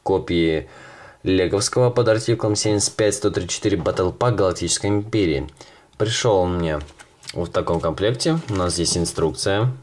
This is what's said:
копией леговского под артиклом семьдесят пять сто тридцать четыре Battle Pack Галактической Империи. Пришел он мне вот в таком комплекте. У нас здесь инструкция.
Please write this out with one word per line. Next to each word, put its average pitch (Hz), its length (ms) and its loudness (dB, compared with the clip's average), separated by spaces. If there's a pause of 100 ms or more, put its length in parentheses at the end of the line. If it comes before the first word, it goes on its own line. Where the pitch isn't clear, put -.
копией 85 640 0 (540)
леговского 101 680 2
под 120 160 2
артиклом 110 480 2
семьдесят 104 400 0
пять 104 180 2
сто - 160 -2
тридцать 90 220 -4
четыре 101 260 0
Battle 90 400 0
Pack 123 160 2
Галактической 95 560 0
Империи. 101 580 0 (520)
Пришел 110 380 2
он 90 200 2
мне 80 220 -2 (560)
вот 85 140 -4
в - 20 -14
таком 90 280 -2
комплекте. 120 600 0 (100)
У 104 60 -4
нас 90 180 0
здесь 85 240 -2
инструкция. 98 760 0 (120)